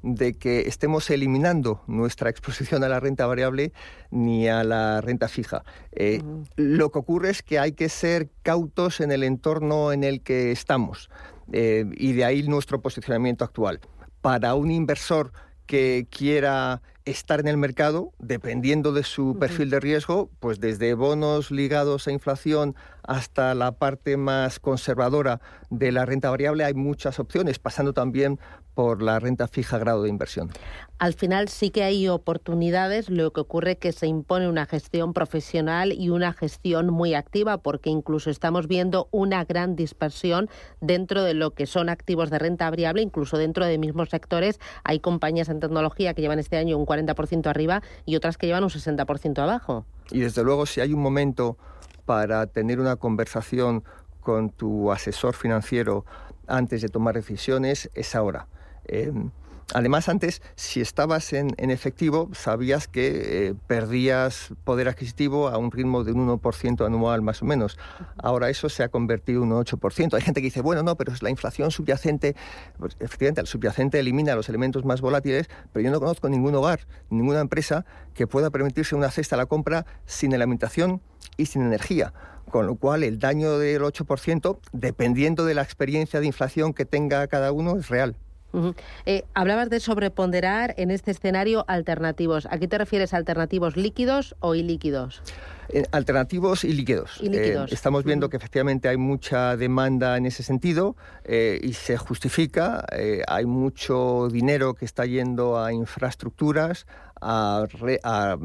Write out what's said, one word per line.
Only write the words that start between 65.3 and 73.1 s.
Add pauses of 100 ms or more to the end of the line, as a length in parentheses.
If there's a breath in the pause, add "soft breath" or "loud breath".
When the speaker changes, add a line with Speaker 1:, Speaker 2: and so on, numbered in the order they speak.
Speaker 1:
a
un
ritmo
de
un
uno
por
ciento
anual,
más
o
menos. (380 loud breath)
Ahora
eso
se
ha
convertido
en
un
ocho
por
ciento.
Hay
gente
que
dice,
"Bueno,
no,
pero
es
la
inflación
subyacente". (420 loud breath)
Pues,
efectivamente,